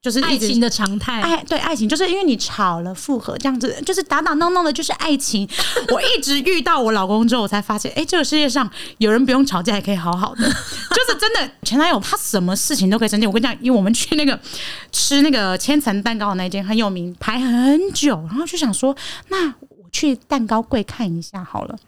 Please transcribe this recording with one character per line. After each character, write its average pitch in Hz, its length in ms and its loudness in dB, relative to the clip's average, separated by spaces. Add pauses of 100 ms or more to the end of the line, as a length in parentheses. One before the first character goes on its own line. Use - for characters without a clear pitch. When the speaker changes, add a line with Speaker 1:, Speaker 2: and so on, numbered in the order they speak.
Speaker 1:
就 247 100 -2
是 247 80 0
一 269 180 0
直 214 80 -2
Speaker 2:
爱 208 40 0
情 233 100 2
的 240 100 2
常 208 300 -2
态。 233 220 -4
Speaker 1:
爱-， 330 260 0
对， 320 120 -2
爱 320 160 -2
情 214 120 0
就 294 80 0
是 359 140 0
因 349 60 0
为 392 80 -2
你 277 120 2
吵 180 460 -2
了 180 120 -6
复 254 240 -4
合 - 200 -6
这 - 100 -4
样 262 120 0
子， - 260 -4
就 381 80 -2
是 359 100 -2
打 294 180 0
打 320 120 0
闹 339 160 2
闹 359 120 2
的 311 100 0
就 277 120 -4
是 - 100 -4
爱 311 220 0
情。 202 320 -2 (200)
Speaker 2:
<laughs> - 260 -2
Speaker 1:
我 - 80 0
一 508 200 2
直 277 200 0
遇 339 200 2
到 320 180 2
我 220 120 2
老 196 160 0
公 214 200 2
之 233 80 4
后， 240 60 2
我 202 60 0
才 208 140 0
发 214 160 -2
现， - 180 -6
哎， 311 80 -2
这 349 140 0
个 302 60 4
世 - 80 -2
界 302 180 4
上 240 200 0 (280)
有 214 120 4
人 233 160 4
不 254 60 2
用 269 140 6
吵 180 180 -2
架 208 120 0
也 196 60 -2
可 202 100 -2
以 202 40 2
好 170 160 -2
好 180 240 -2
的。 220 80 -2
Speaker 2:
<laughs> - 0 -
Speaker 1:
就 - 680 0
是 - 60 -2
真 440 140 2
的， 320 160 -2 (140)
前 240 160 2
男 330 100 4
友 269 120 2
他 - 160 -4
什 - 240 -2
么 180 140 0
事 - 200 -2
情 190 140 2
都 220 100 2
可 226 60 2
以 - 20 2
生 208 120 0
气。 226 60 2
我 202 60 2
跟 220 100 2
你 233 40 2
讲， 233 160 0
因 247 100 2
为 247 60 6
我 196 40 4
们 190 120 2
去 - 220 -2
那 294 100 2
个， 262 120 2 (540)
吃 - 300 2
那 302 100 4
个 196 260 0
千 294 220 2
层 202 240 -2
蛋 226 160 -2
糕 208 100 -2
的 190 60 -2
那 185 140 -2
间 196 140 -4
很 208 120 0
有 220 140 2
名， 175 280 -6
排 240 220 -2
很 262 540 4
久， 277 220 2 (120)
然 180 80 -6
后 311 100 -2
就 349 120 -6
想 240 160 0
说， 262 220 0 (340)
那 370 180 0
我 - 440 -12
去 285 220 2 (140)
蛋 269 180 0
糕 220 160 0
柜 226 220 -2
看 214 280 -4
一 170 100 -4
下 185 220 -12
好 - 200 -8
了。 - 120 -10 (120)